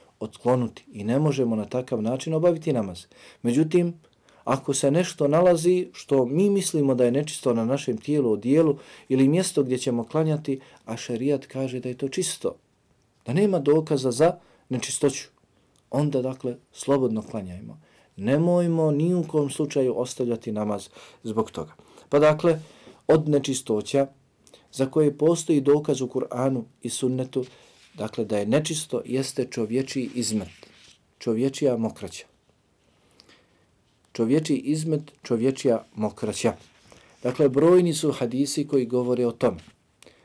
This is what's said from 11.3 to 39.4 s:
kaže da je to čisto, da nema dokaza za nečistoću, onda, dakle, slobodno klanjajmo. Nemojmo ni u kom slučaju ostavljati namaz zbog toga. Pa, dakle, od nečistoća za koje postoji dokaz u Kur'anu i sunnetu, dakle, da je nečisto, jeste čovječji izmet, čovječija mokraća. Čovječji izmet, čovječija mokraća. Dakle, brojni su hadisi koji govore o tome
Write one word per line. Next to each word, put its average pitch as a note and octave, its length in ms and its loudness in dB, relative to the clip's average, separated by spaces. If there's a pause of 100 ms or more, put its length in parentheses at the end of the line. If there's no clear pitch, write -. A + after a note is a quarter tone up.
kaže C3 340 -6
da B2+ 100 -8
je B2 80 -10
to C#3 100 -4
čisto, - 480 -6 (720)
da A2+ 80 -4
nema F#3+ 260 2
dokaza C#3+ 520 2
za D#3 260 2 (320)
nečistoću, - 580 -2 (640)
onda, C#3 300 0
dakle, B2+ 340 -6 (160)
slobodno C3 500 0
klanjajmo. G#2 580 -12 (360)
Nemojmo E3 760 2
ni D#3 220 0
u F3 100 0
kom D3+ 260 -2
slučaju C3 480 -2
ostavljati A#2+ 540 -4
namaz G#2 380 -4 (340)
zbog A2 280 -2
toga. - 200 -12 (380)
Pa, C#3+ 100 4
dakle, D#3 400 4 (480)
od D3+ 220 4
nečistoća C3+ 800 0 (640)
za - 140 -2
koje D3+ 320 2
postoji D#3+ 440 2
dokaz C#3+ 400 2
u B2+ 60 -2
Kur'anu B2+ 560 -4 (180)
i A#2+ 80 -6
sunnetu, C3 560 -4 (480)
dakle, A2 320 -6
da G#2 120 -2
je G2+ 80 -2
nečisto, D3+ 600 -2
jeste C3 400 -4
čovječji B2+ 720 -4
izmet, G#2+ 520 -6 (520)
čovječija B2+ 580 0
mokraća. G#2+ 480 -8 (1900)
Čovječji C3+ 440 0
izmet, D#3 540 -4 (120)
čovječija B2 600 0 (100)
mokraća. G#2+ 580 -4 (720)
Dakle, C3 260 2
brojni E3 440 6
su D3+ 180 0
hadisi C3+ 560 -2
koji C3 180 2
govore B2 420 0
o A#2 40 -2
tome G#2+ 280 -2 (640)